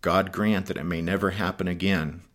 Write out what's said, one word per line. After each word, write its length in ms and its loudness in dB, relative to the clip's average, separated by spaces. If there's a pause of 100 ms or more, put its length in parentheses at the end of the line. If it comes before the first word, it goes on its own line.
God 320 2
grant 340 0
that 100 -6
it 80 -8
may 160 -2
never 300 0
happen 380 -2
again. 540 0 (120)